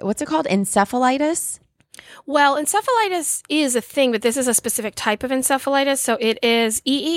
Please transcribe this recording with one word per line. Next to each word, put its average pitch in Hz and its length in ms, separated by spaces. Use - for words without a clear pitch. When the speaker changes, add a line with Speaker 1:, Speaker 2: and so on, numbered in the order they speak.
Speaker 1:
What's 202 200
it 294 60
called? 311 200
Encephalitis? 254 1120
Speaker 2:
Well, 285 320
encephalitis 392 920
is 294 260
a 233 60
thing, 262 300
but 214 120
this 240 140
is 254 100
a 240 60
specific 220 420
type 214 280
of 254 80
encephalitis. 269 680
So 226 200
it 226 240
is 233 420
E 262 60